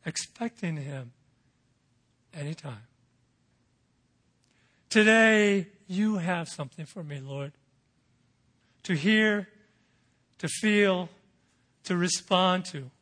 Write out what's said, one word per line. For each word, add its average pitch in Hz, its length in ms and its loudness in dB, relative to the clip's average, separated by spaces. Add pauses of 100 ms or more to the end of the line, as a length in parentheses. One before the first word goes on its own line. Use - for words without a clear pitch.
expecting 180 720 -8
him 135 340 -10 (1200)
anytime. 143 540 -12 (2000)
Today, 214 800 6 (200)
you 208 300 0
have 170 300 -4
something 151 380 -12
for 175 180 -14
me, 143 160 -10
Lord, 139 320 -10 (1300)
to 190 100 -4
hear, 208 540 2 (920)
to 170 100 -8
feel, 196 600 0 (760)
to 180 140 -2
respond 185 680 0
to. 135 260 -12 (100)